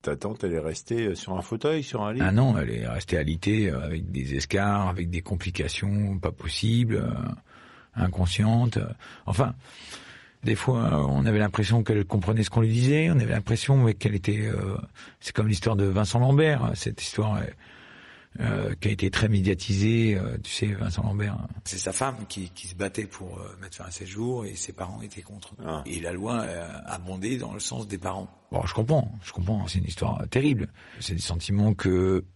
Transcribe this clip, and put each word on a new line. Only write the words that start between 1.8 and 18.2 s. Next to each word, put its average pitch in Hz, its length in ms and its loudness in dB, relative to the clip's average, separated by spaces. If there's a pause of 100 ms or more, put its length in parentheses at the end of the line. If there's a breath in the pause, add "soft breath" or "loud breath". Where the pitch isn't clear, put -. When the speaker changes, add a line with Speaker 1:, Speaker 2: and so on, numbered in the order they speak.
Speaker 1:
sur 117 200 -4
un 107 100 -2
lit ? 123 100 -4
Speaker 2:
Ah 92 80 2
non, 120 280 4
elle 65 120 -2
est 57 160 -4
restée 58 300 -2
alitée, 85 540 2
euh, 67 120 -2
avec 82 280 -4
des 67 240 -4
escarres, 98 540 0
avec 87 200 -2
des 87 140 -4
complications 98 960 -2
pas 87 140 -2
possibles, 110 640 0
euh, - 180 -2 (800 loud breath)
inconsciente. 104 840 2 (460 loud breath)
Enfin, 98 300 0 (880 loud breath)
des 113 140 2
fois, 120 280 0
euh, 76 240 2
on - 160 2
avait 107 140 4
l'impression 107 440 4
qu'elle 104 220 2
comprenait 107 380 2
ce 101 80 0
qu'on 113 100 4
lui 113 80 4
disait, 139 420 4
on 151 80 6
avait 113 140 2
l'impression, 117 520 4
ouais, 110 100 6
qu'elle 101 200 0
était, 107 320 0
euh, 98 300 -2 (440 loud breath)
c'est - 140 -12
comme 107 140 4
l'histoire 107 280 4
de 98 100 4
Vincent 98 320 2
Lambert, 139 560 4
cette - 280 -6
histoire, 104 340 0
euh, 101 100 -2 (920 loud breath)